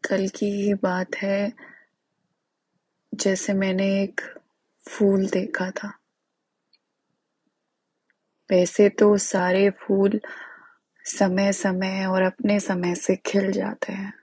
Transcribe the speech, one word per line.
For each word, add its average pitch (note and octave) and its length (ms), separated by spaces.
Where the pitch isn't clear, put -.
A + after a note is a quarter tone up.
कल G3 180
की - 240
ही G3+ 220
बात F#3 420
है, G3+ 380
जैसे G3 400
मैंने G3 500
एक - 180
फूल G3 440
देखा F#3 420
था। - 180
वैसे F#3+ 400
तो G#3 280
सारे F#3+ 520
फूल G3 500
समय-समय F#3+ 1000
और F#3 160
अपने G3+ 380
समय F3 360
से F#3+ 200
खिल G3 360
जाते G3 420
हैं G3 300